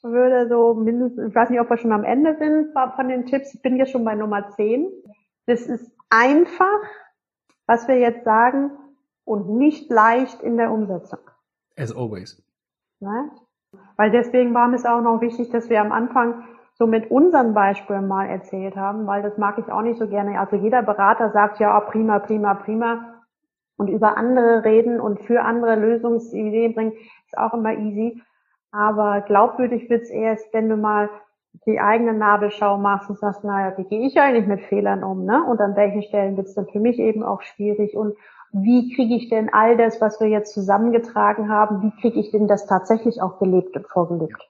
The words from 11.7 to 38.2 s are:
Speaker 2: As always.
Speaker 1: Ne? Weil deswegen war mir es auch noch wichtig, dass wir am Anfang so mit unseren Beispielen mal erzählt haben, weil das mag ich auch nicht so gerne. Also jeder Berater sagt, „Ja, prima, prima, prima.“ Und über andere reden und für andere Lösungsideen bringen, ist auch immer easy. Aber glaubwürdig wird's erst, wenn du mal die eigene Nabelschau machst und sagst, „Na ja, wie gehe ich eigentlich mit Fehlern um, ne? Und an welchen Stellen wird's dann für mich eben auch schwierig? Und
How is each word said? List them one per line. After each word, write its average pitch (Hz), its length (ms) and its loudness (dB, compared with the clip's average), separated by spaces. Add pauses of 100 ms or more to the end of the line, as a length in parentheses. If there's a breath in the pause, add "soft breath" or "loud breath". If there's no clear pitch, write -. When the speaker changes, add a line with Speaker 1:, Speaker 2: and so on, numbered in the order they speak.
Speaker 2:
As 117 180 -8
always. 107 480 -10 (580)
Speaker 1:
Ne? 220 300 -8 (680 soft breath)
Weil 208 140 2
deswegen 240 440 2
war 240 140 4
mir 247 80 0
es 240 100 -4
auch 240 160 0
noch 226 180 2
wichtig, 233 300 -4
dass 233 180 -4
wir 220 120 2
am 214 120 0
Anfang 233 520 -2 (300 loud breath)
so 233 120 2
mit 220 240 0
unseren 277 440 4
Beispielen 196 520 0
mal 196 200 -4
erzählt 190 500 -10
haben, 202 300 -6
weil 202 160 -4
das 208 140 -6
mag 208 220 -2
ich - 120 -10
auch 196 120 -4
nicht 233 160 -2
so 220 100 -4
gerne. 202 300 -4
Also 196 180 -4
jeder 226 260 0
Berater 208 500 2
sagt, 208 260 2
„Ja, 208 220 4
prima, 214 400 0
prima, 208 340 -2
prima.“ 233 680 -6 (540)
Und 202 120 -2
über 214 280 2
andere 233 480 2
reden 226 360 4
und 208 240 -4
für - 180 2
andere 233 340 0
Lösungsideen 226 1000 0
bringen, 220 180 -2 (340 loud breath)
ist - 100 -14
auch 226 180 -2
immer 220 220 -2
easy. 214 460 -6 (480 loud breath)
Aber 208 520 0
glaubwürdig 226 680 2
wird's 233 200 0
erst, 220 420 -4
wenn 220 160 0
du 220 80 0
mal 208 340 0 (560)
die 220 140 0
eigene 226 340 2
Nabelschau 208 640 2
machst 202 320 0
und 202 80 -8
sagst, 202 240 -4
„Na 196 280 -2
ja, 190 80 -12
wie 190 60 -8
gehe 220 220 -4
ich 269 140 0
eigentlich 240 260 4
mit 202 160 -2
Fehlern 196 420 -2
um, 190 200 -6
ne? 240 200 2
Und 240 160 0
an 202 160 0
welchen 202 260 0
Stellen 196 340 -2
wird's 190 180 -8
dann 196 140 -6
für 208 120 -4
mich 240 180 2
eben 214 260 0
auch 196 180 -4
schwierig? 208 540 -4
Und 208 180 -4 (380 loud breath)